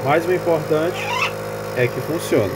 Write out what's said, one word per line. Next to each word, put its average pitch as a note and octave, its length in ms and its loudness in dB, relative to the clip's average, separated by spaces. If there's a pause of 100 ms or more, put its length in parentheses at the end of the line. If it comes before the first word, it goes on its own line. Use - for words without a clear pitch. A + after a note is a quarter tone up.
Mas D#3 220 4
o F3+ 80 2
importante D#3+ 640 2 (800)
é B2 100 2
que B2+ 140 -4
funciona. C#3 540 0